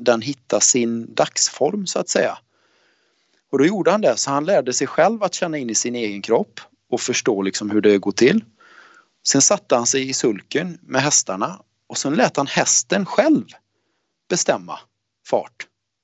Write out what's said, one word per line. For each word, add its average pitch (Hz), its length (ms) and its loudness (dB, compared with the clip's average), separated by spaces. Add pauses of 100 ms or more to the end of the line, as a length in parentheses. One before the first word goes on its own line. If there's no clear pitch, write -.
den 120 220 2
hittar 123 380 -4
sin 117 540 0
dagsform, 175 720 -2
så - 120 -4
att 196 100 -4
säga. 135 300 0 (1120)
Och 139 60 2
då 139 80 6
gjorde 180 240 2
han 208 100 2
det, 135 160 2
så - 140 -4
han 143 140 -2
lärde 151 280 0
sig - 140 -2
själv 208 360 2
att 185 120 -2
känna 160 240 -4
in 120 120 -6
i 107 40 -4
sin 120 200 -2
egen 104 280 -6
kropp 120 380 0 (300)
och 120 100 -2
förstå 107 420 0
liksom 98 280 -4
hur 104 100 2
det 104 180 6
går 98 140 -2
till. - 320 4 (840)
Sen 139 160 2
satte - 340 2
han 120 100 0
sig 131 220 -2
i 135 40 -8
sulken 143 680 -2
med 131 200 -2
hästarna 139 580 -2 (260)
och - 120 -10
sen 143 160 -2
lät 196 220 2
han 139 100 0
hästen - 600 0
själv 262 380 2 (840)
bestämma 90 500 -2 (480)
fart. - 400 -4 (380)